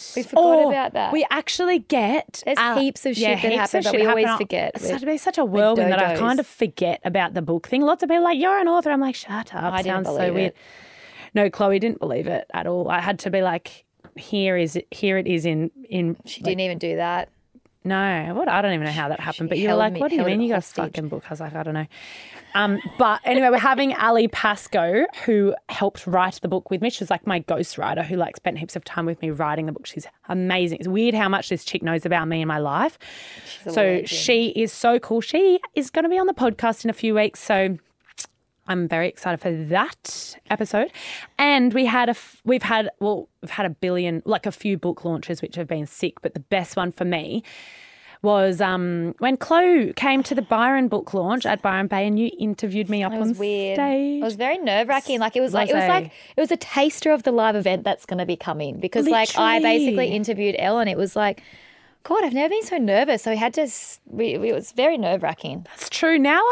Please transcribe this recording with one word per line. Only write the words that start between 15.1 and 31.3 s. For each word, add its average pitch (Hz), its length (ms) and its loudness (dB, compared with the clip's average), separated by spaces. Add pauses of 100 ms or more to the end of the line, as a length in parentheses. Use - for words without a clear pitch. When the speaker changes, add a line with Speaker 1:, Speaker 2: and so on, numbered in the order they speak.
Speaker 2:
it 185 100 -2
is 170 200 0
in, 160 240 0 (180)
in," 170 260 -2 (120)
Speaker 1:
She - 160 -16
Speaker 2:
like - 80 -6
Speaker 1:
didn't 185 100 -2
even 180 160 -2
do 165 200 -4
that. 175 340 -4 (540)
Speaker 2:
No, 185 520 -2
what? 339 120 -2
I 185 140 2
don't 202 120 0
even 156 120 -2
know 151 60 -4
how 151 160 -4
that 151 100 -4
happened. 160 300 -6
Speaker 1:
She - 0 -
Speaker 2:
But 165 100 -2
you 196 60 0
were 214 60 2
Speaker 1:
held 208 80 2
Speaker 2:
like, 214 160 2
Speaker 1:
me, 170 60 -6
Speaker 2:
"What 285 100 0
do 339 40 0
you 302 60 2
Speaker 1:
held 180 100 0
Speaker 2:
mean 208 120 0
Speaker 1:
it - 20 2
Speaker 2:
you 240 60 0
got 226 40 0
a - 40 2
Speaker 1:
hostage. 185 260 -6
Speaker 2:
fucking 156 240 -6
book?" 151 180 -8
I - 40 -16
was 156 100 -10
like, 156 160 -10
"I 160 60 -6
don't 156 120 -6
know." 156 120 -4 (680)
Um, 202 240 2 (200)
but 220 260 4
anyway, 254 240 4
we're 247 80 6
having 269 380 2
Ali 226 340 4
Pascoe, 208 800 0 (180)
who 208 300 4 (160)
helped - 360 -4
write 185 360 2
the - 60 -2
book 185 220 -4
with 185 120 -2
me. 240 80 0
She's, - 200 -6
like, 180 160 -2
my 180 140 0
ghostwriter 156 640 -2
who, 160 120 -6
like, 170 200 -2
spent 170 220 -4
heaps 165 180 -10
of 170 80 -10
time 165 220 -6
with 165 160 -6
me 160 80 -2
writing 156 340 -2
the 156 80 -4
book. - 140 -14
She's - 200 -12 (220)
amazing. 180 520 0
It's 156 60 -6
weird 226 280 2
how 208 160 2